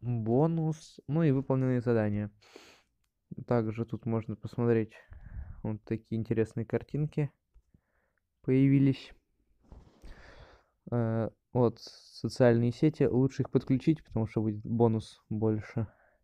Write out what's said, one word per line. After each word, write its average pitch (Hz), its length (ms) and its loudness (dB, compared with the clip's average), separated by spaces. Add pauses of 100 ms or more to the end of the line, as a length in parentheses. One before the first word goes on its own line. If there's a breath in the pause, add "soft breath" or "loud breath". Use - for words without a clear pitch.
бонус, 143 1040 -2
ну 160 160 0
и 151 80 4
выполненные 131 500 0
задания. 104 480 0 (1200 loud breath)
Также 113 380 -2
тут - 200 -10
можно 113 300 -4
посмотреть, 113 580 -2 (720 loud breath)
вот 110 220 -6
такие 113 340 -6
интересные 110 460 -2
картинки 147 640 -4 (1120)
появились. 135 680 2 (1800 soft breath)
Э, 113 380 -2 (240)
вот, 123 260 2
социальные 120 920 0
сети, 151 300 2
лучше 131 400 2
их - 80 -12
подключить, 131 520 0
потому 110 240 -4
что - 140 -2
будет 107 240 -4
бонус 113 640 0
больше. 110 580 -2 (360 soft breath)